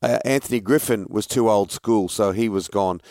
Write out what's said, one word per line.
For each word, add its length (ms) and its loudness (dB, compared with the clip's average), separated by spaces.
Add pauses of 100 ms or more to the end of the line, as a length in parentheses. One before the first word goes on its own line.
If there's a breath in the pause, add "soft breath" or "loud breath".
Uh, 220 2
Anthony 360 0
Griffin 480 0
was 180 -4
too 220 2
old 240 2
school, 360 0
so 240 0
he 160 -2
was 200 -4
gone. 320 -2 (100)